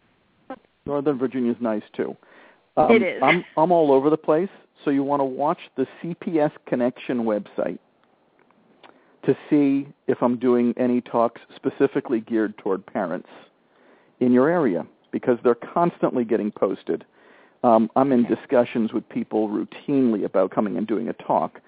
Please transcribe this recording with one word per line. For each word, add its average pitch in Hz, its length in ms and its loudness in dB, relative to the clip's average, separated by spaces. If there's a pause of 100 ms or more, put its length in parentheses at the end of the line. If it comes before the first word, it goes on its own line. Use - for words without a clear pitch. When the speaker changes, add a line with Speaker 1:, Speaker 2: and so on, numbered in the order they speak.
(880)
Speaker 1:
Northern 143 320 -2
Virginia's 120 420 -2
nice, 110 320 -4
too. - 240 -6 (600)
Um, 156 140 4
Speaker 2:
It 233 120 6
is. 156 200 -4
Speaker 1:
I'm, 160 220 2 (120)
I'm 160 140 4
all 160 220 4
over 135 180 4
the 156 60 2
place, 165 340 0 (340)
so 156 60 -2
you 139 140 2
wanna 143 200 0
watch 135 360 -4 (160)
the 131 100 -2 (160)
C 170 120 -8
P 165 260 -2
S 151 100 2 (160)
Connection 123 580 -2
website. 107 540 -4 (1500)
To 135 100 2 (120)
see 139 380 2 (200)
if 127 160 -2
I'm 120 160 0
doing 120 380 2
any 123 240 0
talks 117 400 -2 (160)
specifically 135 640 -2
geared 107 380 -2
toward 95 260 -4
parents 90 440 -8 (920)
in 127 120 2
your 127 160 4
area, 131 380 0 (240)
because 117 320 -2
they're 123 120 4
constantly 170 720 -2
getting 107 260 -2
posted. 95 540 -4 (580)
Um, 113 340 4
I'm 135 160 2
in 120 120 4
discussions 113 680 -2
with 107 160 -6
people 110 400 -4
routinely 107 760 -2
about 95 260 0
coming 101 260 -4
and 101 100 -4
doing 95 220 -4
a 82 60 -6
talk. 85 540 -4